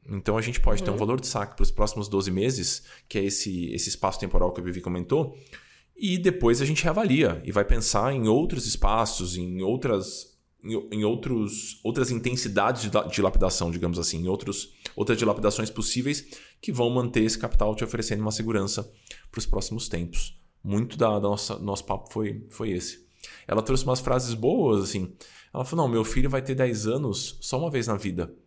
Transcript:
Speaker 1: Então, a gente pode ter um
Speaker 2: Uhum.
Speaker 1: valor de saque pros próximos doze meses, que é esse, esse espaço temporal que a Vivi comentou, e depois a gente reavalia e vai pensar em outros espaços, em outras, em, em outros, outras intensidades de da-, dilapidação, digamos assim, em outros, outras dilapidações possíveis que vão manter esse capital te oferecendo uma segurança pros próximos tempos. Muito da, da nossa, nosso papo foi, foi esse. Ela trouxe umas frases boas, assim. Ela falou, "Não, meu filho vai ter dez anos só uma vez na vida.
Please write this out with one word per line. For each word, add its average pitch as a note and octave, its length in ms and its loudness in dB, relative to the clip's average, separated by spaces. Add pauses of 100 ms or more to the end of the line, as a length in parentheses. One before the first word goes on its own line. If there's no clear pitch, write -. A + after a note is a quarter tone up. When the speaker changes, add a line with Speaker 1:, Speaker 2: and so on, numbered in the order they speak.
Speaker 1:
Então, G#2 280 -2
a A2+ 40 0
gente A#2+ 180 -2
pode A2 240 6
ter G#2+ 60 -2
um G2+ 40 0
Speaker 2:
Uhum. G#2 60 -2
Speaker 1:
valor A#2 220 0
de B2+ 60 -6
saque G2+ 280 -4
pros - 140 6
próximos G#2 400 0
doze G2 220 0
meses, G2+ 520 -2 (240)
que - 120 -4
é G2 40 0
esse, F#2 480 -4
esse - 180 -4
espaço F#2+ 300 -2
temporal F2+ 320 4
que F2+ 80 -8
a F2 40 -8
Vivi F2+ 180 -6
comentou, F2+ 560 -2 (580)
e G3+ 220 -2
depois F3 440 4
a C#3 40 2
gente D3+ 180 0
reavalia D#3 640 2
e F#2+ 60 -6
vai G2+ 120 2
pensar A2 480 2
em B2 160 0
outros C3+ 380 2
espaços, G#2 720 0
em F2+ 240 -4
outras, A2 800 -2 (240)
em, G#2 100 -8 (180)
em G#2+ 140 -2
outros, A2 800 -2
outras B2+ 260 0
intensidades A#2 720 0
de G#2+ 80 -4
da-, G#2 140 2
dilapidação, F#2+ 680 2
digamos F2 300 -2
assim, E2 240 -4
em F2+ 40 -2
outros, - 460 -4 (220)
outras G#2+ 240 0
dilapidações G#2+ 500 0
possíveis B2 560 -2 (340)
que - 120 -6
vão A#2+ 180 2
manter B2 340 2
esse A2+ 140 0
capital A2 380 4
te A2+ 80 -4
oferecendo A2 380 -4
uma G#2+ 100 -2
segurança G#2+ 600 -2 (400)
pros - 140 -6
próximos - 420 0
tempos. - 480 -2 (280)
Muito G#2 340 -2
da, A2 160 4
da G2+ 160 0
nossa, G#2 300 -4
nosso G2+ 260 -6
papo - 260 -6
foi, G#2+ 380 -4
foi A2 220 -6
esse. - 360 -8 (400)
Ela A2 140 0
trouxe C3 220 2
umas B2+ 160 0
frases B2+ 340 0
boas, A#2 500 2
assim. F#2+ 300 -4 (400)
Ela B2+ 100 -4
falou, D#3+ 220 0
"Não, B2 80 0
meu A2+ 100 2
filho C3 260 4
vai C3 120 0
ter C3 140 -4
dez A#2+ 320 0
anos A#2+ 520 -2
só - 200 -2
uma E3 100 -2
vez B2+ 160 -2
na A2+ 100 0
vida. F2+ 380 -4 (140)